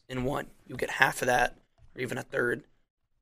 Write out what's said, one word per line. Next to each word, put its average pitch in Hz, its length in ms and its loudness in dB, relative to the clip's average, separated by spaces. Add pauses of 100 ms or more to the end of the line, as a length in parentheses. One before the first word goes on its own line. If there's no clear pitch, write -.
in 127 140 -4
one. 139 240 -2 (200)
You 127 100 -12
get - 160 -4
half 139 300 2
of 127 40 0
that 123 300 4 (400)
or - 40 -8
even 123 180 -4
a 123 40 -6
third 127 400 -2 (600)